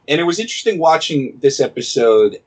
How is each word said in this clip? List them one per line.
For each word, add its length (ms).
And 140
it 40
was 140
interesting 380
watching 640
this 200
episode 880